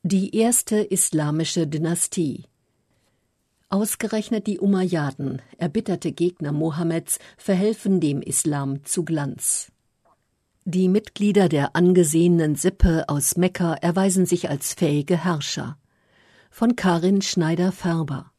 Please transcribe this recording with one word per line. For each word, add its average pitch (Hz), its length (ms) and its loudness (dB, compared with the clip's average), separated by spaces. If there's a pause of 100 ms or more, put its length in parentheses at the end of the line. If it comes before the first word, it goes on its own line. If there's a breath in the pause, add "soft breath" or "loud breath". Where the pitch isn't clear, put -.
Die 190 280 0
erste 220 400 2
islamische 160 880 0
Dynastie. 160 800 -4 (1200)
Ausgerechnet 214 800 -2
die 208 100 -4
Umayyaden, 160 840 -2 (160)
erbitterte 170 560 -4
Gegner 170 400 -2
Mohammeds, 160 680 -2 (160 loud breath)
verhelfen 196 640 0
dem 147 220 0
Islam 139 640 -4
zu - 180 -4
Glanz. - 680 -4 (960)
Die 185 240 0
Mitglieder 202 640 2
der 143 260 0
angesehenen 170 800 4
Sippe 170 540 2
aus 143 260 -2
Mekka 180 380 0
erweisen 185 520 2
sich 175 240 0
als - 260 -6
fähige 151 500 0
Herrscher. 151 520 -4 (760 soft breath)
Von 240 260 0
Karin 185 440 2
Schneider-Färber. 165 1160 -2